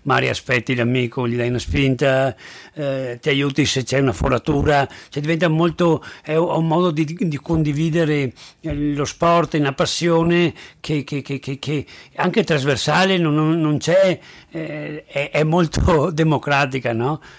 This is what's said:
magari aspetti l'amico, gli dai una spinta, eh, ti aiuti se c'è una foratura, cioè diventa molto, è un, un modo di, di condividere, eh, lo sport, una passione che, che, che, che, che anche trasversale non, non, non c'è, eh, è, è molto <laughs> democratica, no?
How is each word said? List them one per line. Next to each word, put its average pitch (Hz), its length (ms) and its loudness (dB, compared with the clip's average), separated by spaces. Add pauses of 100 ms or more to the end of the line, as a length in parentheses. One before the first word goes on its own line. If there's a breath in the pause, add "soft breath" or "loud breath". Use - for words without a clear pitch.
magari 131 280 0
aspetti 123 440 -2
l'amico, 123 540 0
gli 117 80 -2
dai 120 140 -2
una 123 100 -2
spinta, 135 760 0 (380 loud breath)
eh, 131 480 -6
ti 151 80 -2
aiuti 139 380 2
se 131 160 -2
c'è 131 160 0
una 131 140 2
foratura, 143 720 0 (220 loud breath)
cioè - 120 -6
diventa 165 280 0
molto, 165 540 2 (200 loud breath)
è 156 120 -4
un, 165 140 2
un 165 180 0
modo 175 220 2
di, 156 160 0
di 165 320 -4
condividere, 151 960 0 (280 loud breath)
eh, 147 340 -4
lo 143 100 -2
sport, 170 480 2
una 147 200 0
passione 170 840 2 (240 loud breath)
che, 151 240 -4
che, 143 180 -6
che, 139 160 -8
che, 135 220 -8
che 147 260 -4 (300 loud breath)
anche 180 280 0
trasversale 156 760 2
non, 156 160 2
non, 156 260 2
non 151 160 2
c'è, 180 420 2 (300 loud breath)
eh, 151 560 -10
è, 143 240 -4
è 156 140 0
molto 165 680 2
<laughs> 165 40 -6
democratica, 139 800 0
no? 131 280 -2 (180 loud breath)